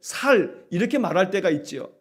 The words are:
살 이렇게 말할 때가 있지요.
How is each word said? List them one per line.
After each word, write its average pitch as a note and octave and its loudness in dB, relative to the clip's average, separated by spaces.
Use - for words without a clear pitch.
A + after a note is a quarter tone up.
살 - 0
이렇게 G#3 0
말할 F#3 2
때가 F#3+ 0
있지요. C#3+ -4